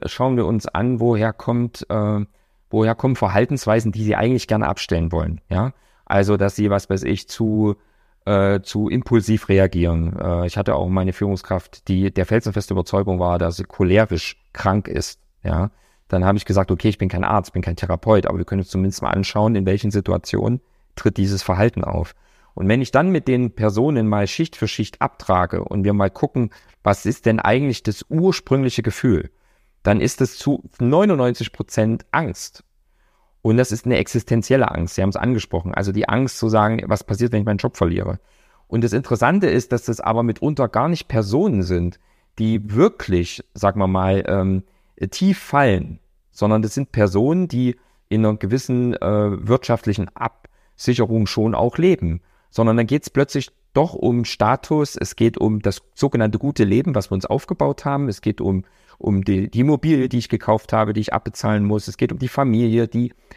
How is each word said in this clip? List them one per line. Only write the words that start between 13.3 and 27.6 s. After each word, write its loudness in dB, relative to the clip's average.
dass -2
sie -8
cholerisch 0
krank 0
ist, -6
ja? -2
Dann 0
habe 4
ich -6
gesagt, 2
„Okay, 0
ich 0
bin 0
kein -2
Arzt, 0
bin -4
kein -4
Therapeut, 2
aber -2
wir -2
können -2
uns -8
zumindest -2
mal -2
anschauen, 0
in 0
welchen 0
Situationen -2
tritt -2
dieses 0
Verhalten 0
auf.“ -6
Und -2
wenn 2
ich -6
dann 2
mit 0
den 0
Personen 2
mal 2
Schicht -4
für -2
Schicht -6
abtrage -2
und -4
wir 2
mal 2
gucken, -4
was 0
ist -2
denn 2
eigentlich 0